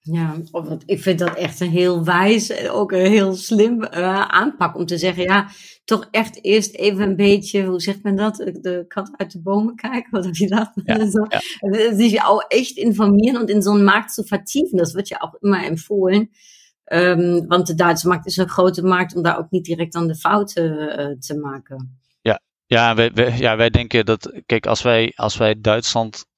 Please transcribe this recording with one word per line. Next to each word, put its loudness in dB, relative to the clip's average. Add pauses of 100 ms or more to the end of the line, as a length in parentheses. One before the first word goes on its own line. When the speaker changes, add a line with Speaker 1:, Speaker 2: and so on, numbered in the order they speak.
Speaker 1:
Ja, -4 (140)
of -8
wat, -10
ik -2
vind 0
dat -2
echt -6
een -2
heel 2
wijs 2
en -6
ook -2
een 4
heel 4
slim, 2
eh, -2
aanpak 0
om -4
te -4
zeggen: -2
ja, 2 (360)
toch -2
echt -4
eerst 2
even 0
een 0
beetje, 2
hoe -4
zegt -6
men 0
dat? -2
De -6
kat -10
uit -8
de -16
bomen -2
kijken, -8
wat -4
heb -6
je 0
dat? 0 (140)
Speaker 2:
Ja, 0
Speaker 1:
<laughs> 0
Zo. 0
Speaker 2:
ja. -2
Speaker 1:
Sich 4
auch 2
echt 0
informieren 2
und -2
in 2
zo'n 4
markt 2
zu -6
vertiefen. -2
Dat 0
wordt -6
je -10
ook -12
immer 0
empfohlen. 0 (540)
Ehm, 2
want 2
de -4
Duitse 2
markt 0
is -6
een 0
grote 2
markt 0
om -4
daar 0
ook -10
niet -2
direct -4
aan -2
de -2
fouten, -2
eh, -6
te -10
maken. -14 (200)
Speaker 2:
Ja, 0 (260)
ja, 4
wij, 2
wij, 0
ja, 0
wij 4
denken 0
dat, -4
kijk, -2
als -2
wij, 2
als -4
wij 0
Duitsland -2 (120)